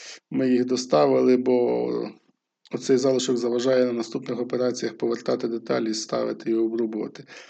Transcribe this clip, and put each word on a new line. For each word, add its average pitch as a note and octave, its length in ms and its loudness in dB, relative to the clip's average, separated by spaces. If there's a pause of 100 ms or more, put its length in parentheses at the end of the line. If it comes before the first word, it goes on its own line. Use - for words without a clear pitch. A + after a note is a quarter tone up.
(320)
ми C3+ 180 0
їх B2 160 4
доставили, C3 720 4
бо B2 520 2 (840)
оцей C3 260 2
залишок B2+ 400 2
заважає B2 480 2
на B2 80 -2
наступних A#2+ 460 -6
операціях B2 580 -4
повертати A#2+ 500 -2
деталі, A#2 460 -2
ставити A#2 580 -4
і - 20 2
обрубувати. A2+ 680 -2 (260)